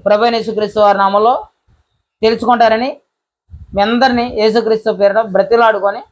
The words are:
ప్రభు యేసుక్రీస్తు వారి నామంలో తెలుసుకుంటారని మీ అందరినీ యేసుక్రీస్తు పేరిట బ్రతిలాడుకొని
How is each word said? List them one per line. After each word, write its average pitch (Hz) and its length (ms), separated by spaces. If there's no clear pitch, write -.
ప్రభు 208 180
యేసుక్రీస్తు 214 560
వారి 202 180
నామంలో 208 460
తెలుసుకుంటారని 226 760
మీ 196 80
అందరినీ 240 460
యేసుక్రీస్తు 220 640
పేరిట 202 280
బ్రతిలాడుకొని 208 920